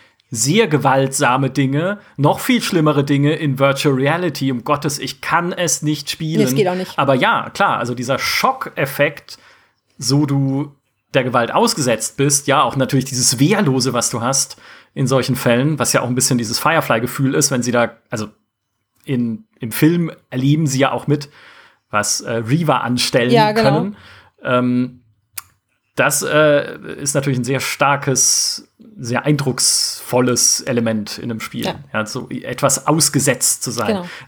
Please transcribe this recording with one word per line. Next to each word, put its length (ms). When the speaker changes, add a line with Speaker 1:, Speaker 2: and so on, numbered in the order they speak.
Speaker 1:
sehr 380
gewaltsame 800
Dinge, 500
noch 240
viel 220
schlimmere 420
Dinge 320
in 240
Virtual 340
Reality. 600
Um 100
Gottes, 360
ich 200
kann 320
es 300
nicht 280
spielen. 300
Speaker 2:
Nee, 60
es 100
geht 140
auch 60
nicht. 220
Speaker 1:
Aber 160
ja, 360
klar, 280
also 160
dieser 260
Schockeffekt, 1160
so 280
du 460
der 120
Gewalt 280
ausgesetzt 640
bist, 320
ja, 160
auch 140
natürlich 280
dieses 320
Wehrlose, 540
was 180
du 120
hast 340
in 140
solchen 280
Fällen, 420
was 140
ja 100
auch 60
ein 80
bisschen 220
dieses 200
Firefly-Gefühl 800
ist, 160
wenn 120
sie 100
da, 240
also 180
in, 400
im 140
Film 360
erleben 380
sie 120
ja 120
auch 160
mit, 220
was, 300
äh, 120
Reaver 500
anstellen 480
Speaker 2:
Ja, 220
genau. 180
Speaker 1:
können. 260
Ähm, 580
das, 280
äh, 540
ist 180
natürlich 240
ein 60
sehr 160
starkes, 1040
sehr 280
eindrucksvolles 1400
Element 560
in 140
einem 80
Spiel. 260
Speaker 2:
Ja. 100
Speaker 1:
Ja, 120
so 240
etwas 580
ausgesetzt 760
zu 80
sein. 160
Speaker 2:
Genau. 180